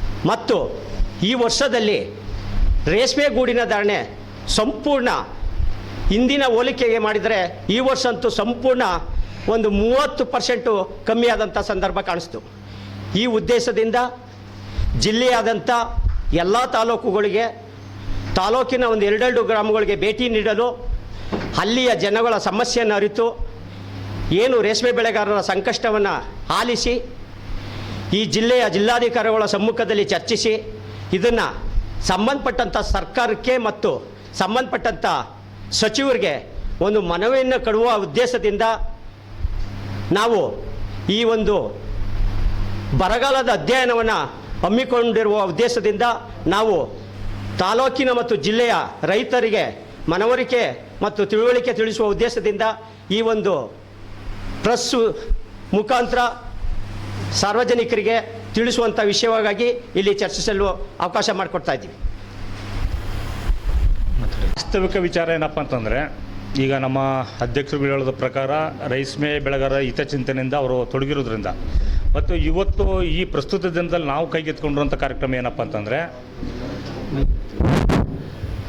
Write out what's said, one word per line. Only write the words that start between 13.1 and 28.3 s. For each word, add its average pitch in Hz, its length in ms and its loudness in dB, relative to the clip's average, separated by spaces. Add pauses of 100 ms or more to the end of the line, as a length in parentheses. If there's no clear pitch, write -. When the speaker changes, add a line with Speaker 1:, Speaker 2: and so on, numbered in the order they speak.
Speaker 1:
ಈ 220 100 2
ಉದ್ದೇಶದಿಂದ 226 680 2 (1040)
ಜಿಲ್ಲೆಯಾದಂಥ 226 720 2 (640)
ಎಲ್ಲ 190 320 4
ತಾಲೂಕುಗಳಿಗೆ, 220 800 2 (880)
ತಾಲೂಕಿನ 247 480 2
ಒಂದು 220 220 2
ಎರಡೆರಡು 233 380 2
ಗ್ರಾಮಗಳಿಗೆ 208 520 2
ಭೇಟಿ 220 340 0
ನೀಡಲು 226 600 0 (680)
ಅಲ್ಲಿಯ 233 360 2
ಜನಗಳ 214 420 2
ಸಮಸ್ಯೆಯನ್ನು 214 580 0
ಅರಿತು, 208 540 0 (840)
ಏನು 233 300 4
ರೇಷ್ಮೆ 220 300 2
ಬೆಳೆಗಾರರ 208 500 2
ಸಂಕಷ್ಟವನ್ನು 202 720 0 (440)
ಆಲಿಸಿ, 233 340 0 (1200)
ಈ 208 120 2
ಜಿಲ್ಲೆಯ 233 440 4